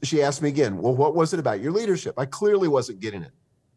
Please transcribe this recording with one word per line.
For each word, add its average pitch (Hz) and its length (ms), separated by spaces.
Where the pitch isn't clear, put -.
she 147 180
asked 139 220
me 147 60
again, 131 280
"Well, 123 180
what 147 200
was 160 180
it 165 60
about 113 200
your 135 120
leadership?" 196 460
I 135 80
clearly 196 420
wasn't 123 320
getting 101 240
it. 67 80